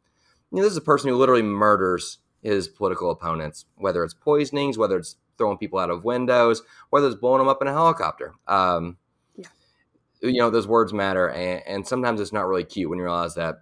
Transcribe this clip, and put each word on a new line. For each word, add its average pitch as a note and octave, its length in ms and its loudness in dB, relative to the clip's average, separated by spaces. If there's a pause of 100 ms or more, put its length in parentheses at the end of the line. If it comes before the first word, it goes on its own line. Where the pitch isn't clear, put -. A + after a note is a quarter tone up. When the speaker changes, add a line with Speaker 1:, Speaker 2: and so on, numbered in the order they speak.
(520)
Speaker 1:
you F#3 60 -6
know, F#3+ 40 2
this G3+ 120 4
is E3 40 -6
a D3 40 -4
person C#3+ 280 2
who B2 60 2
literally B2+ 260 6
murders G2+ 800 0 (240)
his G2 240 0
political F2+ 420 -4
opponents, D#2+ 560 -6 (100)
whether F2 280 -2
it's E2 100 -6
poisonings, C#3+ 640 -2
whether G2 200 2
it's - 180 -12 (240)
throwing G#2 180 0
people F#2+ 220 -6
out F2 100 0
of F2 140 -6
windows, A#2+ 580 2 (300)
whether C#3+ 160 4
it's A2+ 80 -4
blowing B2+ 240 2
them C3+ 80 2
up C3+ 160 2
in C#3 40 -2
a C#3 60 -2
helicopter. D3+ 600 -2 (120)
Um, F2+ 500 0 (380)
Speaker 2:
Yeah. F#3+ 120 -20 (720)
Speaker 1:
you B2 180 0
know, A#2 120 2
those G#2+ 160 0
words A2 260 2
matter. F#2+ 360 0
And, F2+ 360 -6
and G2 220 -8
sometimes A#2+ 340 -2
it's F#2 100 -8
not G2+ 140 -2
really F#2 180 0
cute F2+ 240 -6
when F2+ 120 -6
you F2+ 60 -6
realize F2 280 -4
that E2 280 -6